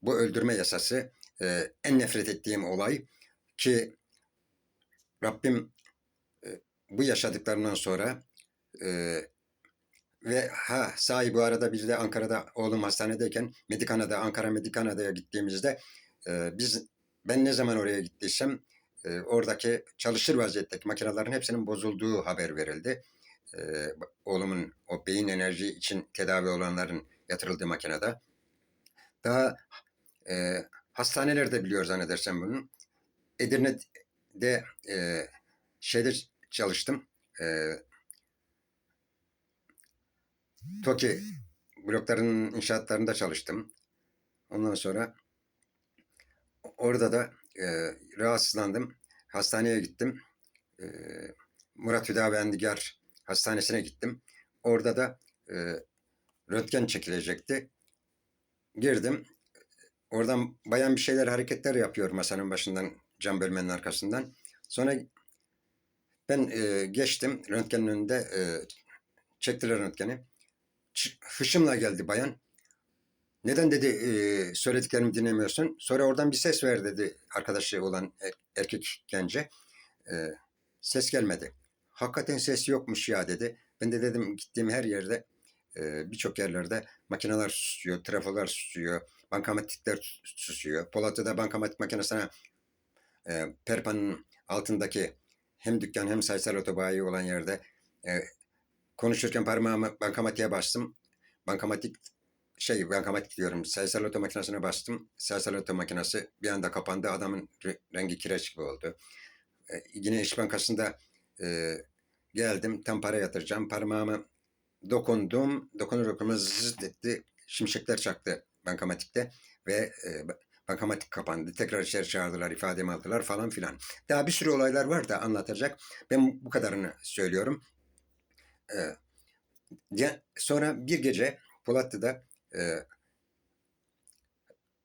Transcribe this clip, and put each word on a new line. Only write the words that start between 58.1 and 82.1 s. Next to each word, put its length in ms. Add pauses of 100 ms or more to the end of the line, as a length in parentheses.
Girdim. 520 (840)
Oradan 560
bayan 300
bir 40
şeyler, 260
hareketler 480
yapıyor 360
masanın 400
başından, 460 (240)
cam 200
bölmenin 280
arkasından. 680 (340)
Sonra 260 (1300)
ben, 220
e, 360
geçtim. 640
Röntgenin 360
önünde, 280
e, 260 (1000)
çektiler 380
röntgeni. 460 (720)
Ç-, 260
hışımla 560
geldi 320
bayan. 320 (1040)
"Neden?" 260
dedi, 160
e, 680
"söylediklerimi 600
dinlemiyorsun?" 640
Sonra 260
oradan 280
bir 40
ses 280
ver 200
dedi 320 (180)
arkadaşı 500
olan 360
er-, 140 (220)
erkek 500
gence. 420 (600)
E, 180 (520)
ses 300
gelmedi. 440 (360)
"Hakikaten 480